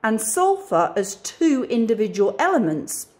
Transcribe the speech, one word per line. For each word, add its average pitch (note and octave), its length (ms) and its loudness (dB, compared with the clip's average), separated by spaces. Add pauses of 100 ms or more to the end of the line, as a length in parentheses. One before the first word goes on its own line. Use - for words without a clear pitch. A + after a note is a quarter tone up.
and A3 140 0
sulfur F#4 720 0
as G3 220 -4
two C#4 480 -2
individual G#3+ 720 0
elements A#3+ 720 0 (120)